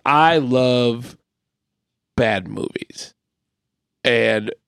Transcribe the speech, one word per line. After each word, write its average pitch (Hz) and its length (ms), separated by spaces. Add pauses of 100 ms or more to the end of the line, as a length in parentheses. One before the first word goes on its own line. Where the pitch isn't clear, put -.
I 156 360
love 123 760 (1000)
bad 110 300
movies. - 680 (920)
And 110 480 (140)